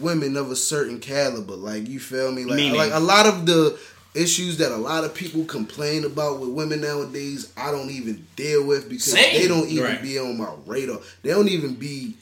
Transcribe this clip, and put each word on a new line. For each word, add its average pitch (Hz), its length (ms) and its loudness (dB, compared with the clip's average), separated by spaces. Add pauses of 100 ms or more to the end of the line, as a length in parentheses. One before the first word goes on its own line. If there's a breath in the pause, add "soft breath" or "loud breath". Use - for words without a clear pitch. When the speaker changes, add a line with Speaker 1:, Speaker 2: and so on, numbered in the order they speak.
Speaker 1:
women 143 360 0
of 139 140 -2
a 127 60 -4
certain 123 420 -2
caliber. 123 580 -2
Like, 107 320 -6
you 131 120 -8
feel 131 320 -2
me? 127 120 -6
Like, 131 120 0
Speaker 2:
Meaning? 143 220 2
Speaker 1:
like, 151 140 2
a 156 80 2
lot 196 260 8
of 185 180 4
the 165 340 4 (360 loud breath)
issues 175 440 0
that 147 140 2
a 113 40 -2
lot 156 280 -2
of 151 100 -6
people 160 300 -4
complain 147 600 -4
about 143 360 -2
with 131 100 -4
women 151 300 -4
nowadays, 143 760 -6
I 135 140 -6
don't 139 200 -4
even 113 360 -8 (100)
deal 143 280 2
with 139 240 0
because 123 240 -6
Speaker 3:
Same. 254 300 6
Speaker 1:
they 185 60 4
don't 165 200 2
even 127 160 0
Speaker 2:
Right. 120 180 -2
Speaker 1:
be 135 160 -6
on 123 200 -4
my 107 100 -6 (160)
radar. 120 360 -6 (220 loud breath)
They 131 80 0
don't 202 180 6
even 147 260 0
be 131 480 -8